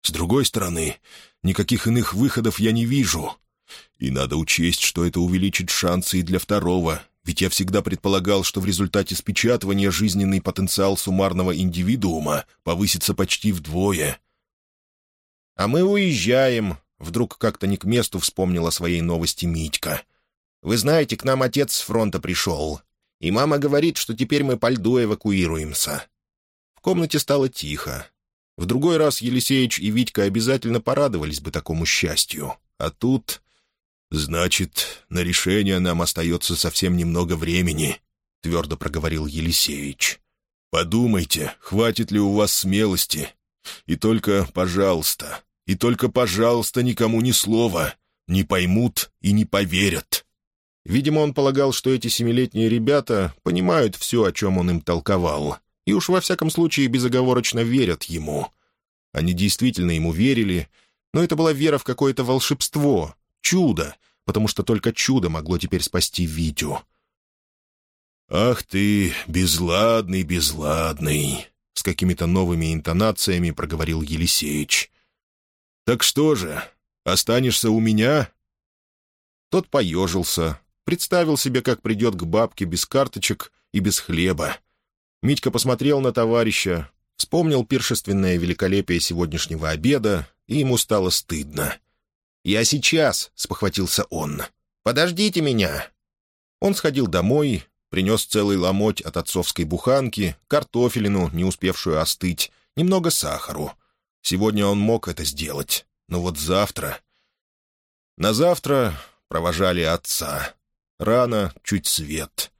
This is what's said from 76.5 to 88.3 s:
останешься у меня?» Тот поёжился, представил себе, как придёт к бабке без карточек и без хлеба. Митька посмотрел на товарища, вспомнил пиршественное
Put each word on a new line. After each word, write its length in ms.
останешься 640
у 100
меня?» 520
Тот 180
поёжился, 920
представил 540
себе, 260
как 180
придёт 340
к 80
бабке 420
без 200
карточек 640
и 60
без 200
хлеба. 580
Митька 260
посмотрел 520
на 100
товарища, 800
вспомнил 500
пиршественное 720